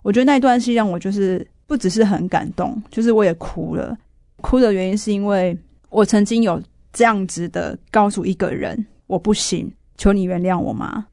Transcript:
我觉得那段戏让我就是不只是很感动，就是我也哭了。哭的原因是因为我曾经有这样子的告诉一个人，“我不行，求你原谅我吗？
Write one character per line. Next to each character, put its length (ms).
我 100
觉 80
得 60
那 120
段 220
戏 140
让 180
我 80
就 100
是 380
不 120
只 120
是 140
很 240
感 240
动， 400
就 100
是 120
我 100
也 120
哭 420
了。 200
哭 180
的 140
原 160
因 80
是 160
因 140
为 300
我 140
曾 220
经 180
有 180
这 140
样 220
子 220
的 280
告 180
诉 160
一 80
个 180
人 320
，“我 120
不 140
行， 400
求 160
你 120
原 180
谅 180
我 140
吗？ 400